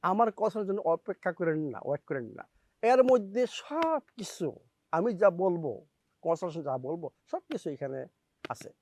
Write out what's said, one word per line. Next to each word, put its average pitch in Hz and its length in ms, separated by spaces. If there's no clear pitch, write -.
আমার 220 180
কথার 214 280
জন্য 202 120
অপেক্ষা - 440
করেন 165 220
না, 104 140
ওয়েট 143 220
করেন 131 180
না। - 60
এর 254 100
মধ্যে 220 320
সব 320 400
কিছু 190 280
আমি 196 140
যা 202 80
বলবো, 170 300
কনসালটেশন 165 440
যা 135 60
বলবো, 160 200
সব 359 200
কিছু 247 240
এখানে 135 260
আছে। - 180